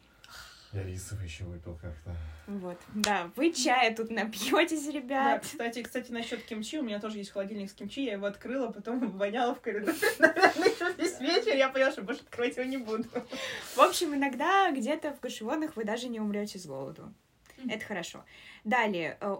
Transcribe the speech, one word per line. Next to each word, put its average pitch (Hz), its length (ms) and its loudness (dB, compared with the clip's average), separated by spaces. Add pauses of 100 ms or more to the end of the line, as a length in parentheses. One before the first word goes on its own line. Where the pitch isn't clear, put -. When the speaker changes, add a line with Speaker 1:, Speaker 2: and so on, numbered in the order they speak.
(720)
Speaker 1:
Я 98 120 -4
рисовый 92 420 -8
еще 85 180 -10
выпил 85 360 -10
как-то. 85 340 -10 (340)
Speaker 2:
Вот. 180 300 -6 (160)
Да, 202 420 2
вы 330 160 4
чая 247 420 4
тут 226 160 -4
напьетесь, 254 760 2
Speaker 3:
Да, 302 60 -6
Speaker 2:
ребят. 269 500 2
Speaker 3:
кстати, 233 400 -6
кстати, 240 280 -6
насчет 233 320 -6
кимчи, 220 360 -6
у 285 40 -2
меня 208 160 -4
тоже 214 200 -6
есть 202 120 -8
холодильник 196 400 -4
с - 40 -18
кимчи, 214 300 -6
я 220 100 -2
его 196 120 -2
открыла, 233 460 -2
потом 226 260 -4 (120)
<laughs> 190 80 -8
воняла 240 360 2
в - 60 -14
коридоре. 214 360 -2 (220)
Наверное, 330 520 8
еще 359 260 0
весь 349 240 0
вечер 320 360 2
я 262 120 6
поняла, 269 240 4
что 220 100 -8
больше 226 200 -6
открывать - 340 -2
его 254 100 -2
не 269 120 -2
буду. 220 260 -2 (720)
Speaker 2:
В - 20 -4
общем, 311 360 6
иногда 302 580 4
где-то 277 400 -2
в - 80 -12
гашевонах 277 560 -4
вы 220 80 -4
даже 233 240 -4
не 226 120 -6
умрете 208 380 -4
с 175 80 -12
голоду. 135 460 -10 (460)
Speaker 4:
Мгм. 254 120 -6
Speaker 2:
Это 220 140 -6
хорошо. - 400 -8 (400)
Далее, 208 560 2
э, 202 200 -2